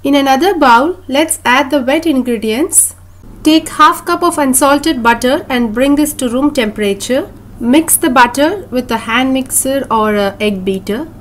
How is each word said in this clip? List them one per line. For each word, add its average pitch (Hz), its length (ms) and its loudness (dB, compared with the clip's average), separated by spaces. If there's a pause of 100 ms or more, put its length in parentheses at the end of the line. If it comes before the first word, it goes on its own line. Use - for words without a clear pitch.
In 285 120 2
another 277 420 2
bowl, 285 400 4 (100)
let's 294 380 -2
add 269 240 2
the 294 100 0
wet 285 280 0
ingredients. 240 880 -2 (480)
Take 311 260 2
half 311 340 2
cup 349 200 -2
of 330 160 0
unsalted 285 640 2
butter 240 440 0
and 240 280 -2
bring 269 180 2
this 294 200 2
to 262 140 -4
room 262 240 0
temperature. 214 800 -2 (280)
Mix 285 360 2
the 330 140 -2
butter 277 640 2
with 247 180 -4
a 226 80 -2
hand 233 340 -2
mixer 262 600 -2
or 214 240 0
a 196 240 -2
egg 202 260 -2
beater. 202 420 -4 (140)